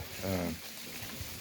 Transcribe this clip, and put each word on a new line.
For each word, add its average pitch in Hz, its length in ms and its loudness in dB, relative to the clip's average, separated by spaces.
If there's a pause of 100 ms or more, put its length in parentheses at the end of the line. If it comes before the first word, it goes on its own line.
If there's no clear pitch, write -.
(240)
Е, 95 140 6 (1040)